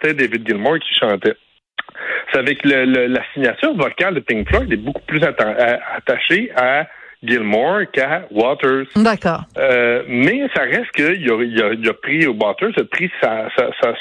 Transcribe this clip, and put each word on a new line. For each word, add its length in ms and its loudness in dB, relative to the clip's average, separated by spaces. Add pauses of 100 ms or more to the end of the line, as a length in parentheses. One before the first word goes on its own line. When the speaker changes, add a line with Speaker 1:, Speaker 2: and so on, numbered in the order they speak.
Speaker 1:
c'était 100 2
David 340 -2
Gilmour 340 0
qui 200 -4
chantait. 360 2 (960)
C'est 60 2
avec 260 0
le, 220 4
le, 200 4
la 160 0 (100)
signature 420 0
vocale 400 -2
de 60 -4
Pink 280 -2
Floyd 240 0
est 40 2
beaucoup 300 -6
plus 160 -2
atta-, 240 2
a-, 500 0
attachée 600 0
à 320 2 (340)
Gilmour 600 0 (100)
qu'à 400 -2
Waters. 540 0 (100)
Speaker 2:
D'accord. 480 2 (120)
Speaker 1:
Euh, 520 2
mais 320 2 (160)
ça 60 0
reste 340 -2
qu'il 100 2
a, 60 2
il 500 0
a, 100 0
il 160 -2
a 60 0
pris, 320 -2
Waters 520 0
a 60 2
pris 260 -4 (120)
sa, 340 0
sa, 140 2 (100)
sa, 200 2